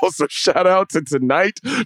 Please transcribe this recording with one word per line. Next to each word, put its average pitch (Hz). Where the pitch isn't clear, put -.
so 151
shout 185
out 190
to 165
tonight 139